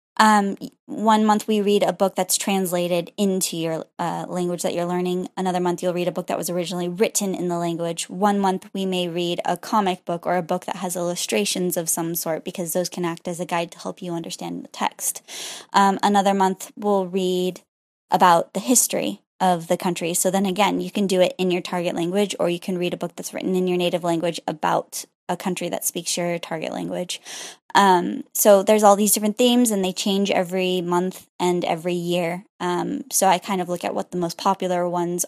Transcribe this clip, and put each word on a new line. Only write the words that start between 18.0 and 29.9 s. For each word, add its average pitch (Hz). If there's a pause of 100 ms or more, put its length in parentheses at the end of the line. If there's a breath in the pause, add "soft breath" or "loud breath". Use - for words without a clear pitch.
about 175
the 190
history 220 (200)
of 175
the 180
country. 175
So 185
then 196
again, 185
you 180
can 202
do 185
it 180
in 185
your 180
target 175
language, 185
or 175
you 175
can 185
read 175
a 175
book 175
that's -
written -
in 185
your 180
native 175
language 170
about 160 (260)
a 180
country 180
that -
speaks -
your 175
target 160
language. 180 (540 loud breath)
Um, 180
so 202
there's 214
all 202
these 208
different 214
themes, 247
and 196
they 190